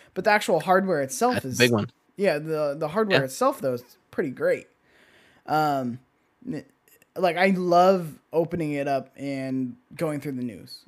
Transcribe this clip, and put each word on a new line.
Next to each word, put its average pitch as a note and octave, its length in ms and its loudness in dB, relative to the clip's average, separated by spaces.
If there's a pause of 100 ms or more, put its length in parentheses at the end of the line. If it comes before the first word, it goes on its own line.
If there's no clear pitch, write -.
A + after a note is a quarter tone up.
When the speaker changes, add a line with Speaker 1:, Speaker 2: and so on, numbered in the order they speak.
(140)
Speaker 1:
But F#3 100 -6
the G#3 80 4
actual G#3 300 2
hardware F#3 400 2
itself A#3 340 0
Speaker 2:
That's - 100 -6
a C3 40 -6
Speaker 1:
is A2+ 80 -6
Speaker 2:
big A#2+ 140 6
one. G#2+ 200 0 (240)
Speaker 1:
Yeah, F3+ 240 0
the, D3+ 400 -2
the D#3 80 -2
hardware F#3+ 320 2
Speaker 2:
Yeah. C3+ 60 0
Speaker 1:
itself, C4 340 -2
though, C3 140 -2
is A#2+ 100 -8 (260)
pretty D#3 200 -4
great. C3+ 380 -2 (800)
Um, C#3 520 -2 (480)
n-, D3+ 160 -8 (540)
like, F3 180 2
I F#3 140 4
love F3+ 680 4 (140)
opening E3 400 -2
it C#3+ 160 -4
up C#3 300 -2
and C3 580 -6 (200)
going D3+ 260 -4
through D3 120 -8
the B2 100 -8
news, - 440 -14